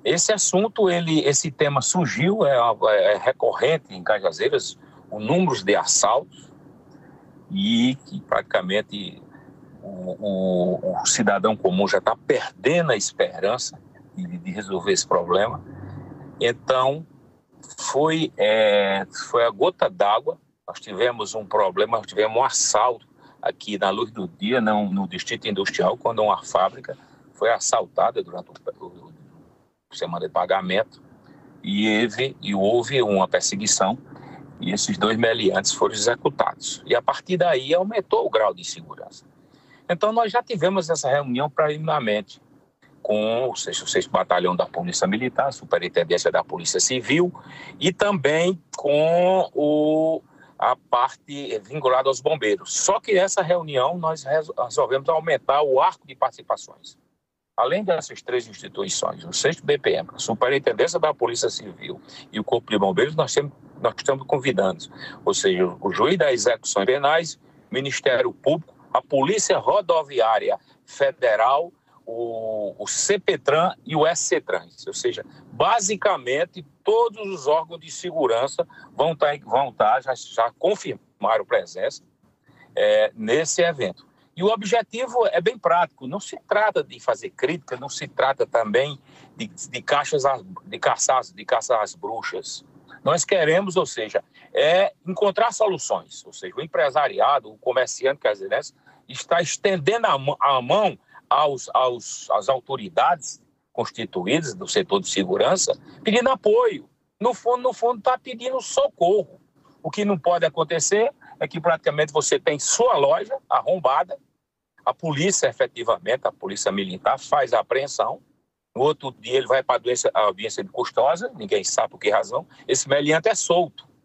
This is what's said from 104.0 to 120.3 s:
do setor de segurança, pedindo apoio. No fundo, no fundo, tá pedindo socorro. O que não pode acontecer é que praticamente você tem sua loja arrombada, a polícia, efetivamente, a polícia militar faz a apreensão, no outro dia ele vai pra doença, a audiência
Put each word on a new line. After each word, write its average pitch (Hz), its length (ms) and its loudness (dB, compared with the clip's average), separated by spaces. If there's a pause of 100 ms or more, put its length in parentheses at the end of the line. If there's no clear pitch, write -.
do 95 120 -12
setor 98 360 0
de - 80 -8
segurança, 98 680 0 (240)
pedindo 240 280 2
apoio. 226 580 2 (320)
No 233 140 2
fundo, 247 300 0
no 254 100 0
fundo, 240 260 0
tá 254 180 2
pedindo 247 440 -6
socorro. 196 800 0 (400)
O 156 80 -6
que 208 160 -2
não 202 100 2
pode 170 300 2
acontecer 165 680 0 (280)
é - 80 -2
que 165 120 -8
praticamente 151 520 0
você 147 260 2
tem 151 180 0
sua 233 400 2
loja 156 400 2 (140)
arrombada, 151 640 0 (720)
a 120 80 0
polícia, 160 540 0
efetivamente, 117 760 -2
a - 60 0
polícia 101 400 -6
militar 98 480 -2
faz 135 340 0
a 120 60 4
apreensão, 123 640 -2 (560)
no 120 60 0
outro 143 300 -2
dia 120 260 -2
ele 127 100 -2
vai 131 120 4
pra 127 180 0
doença, 123 360 -2
a - 60 4
audiência 104 420 -2